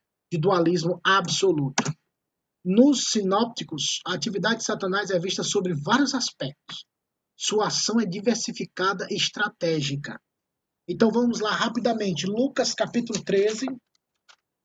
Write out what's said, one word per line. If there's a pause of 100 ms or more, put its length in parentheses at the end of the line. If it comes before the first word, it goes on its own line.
(320)
de
dualismo
absoluto. (800)
Nos
sinópticos,
a
atividade
de
Satanás
é
vista
sobre
vários
aspectos. (520)
Sua
ação
é
diversificada
e
estratégica. (720)
Então,
vamos
lá
rapidamente.
Lucas
capítulo
treze. (1000)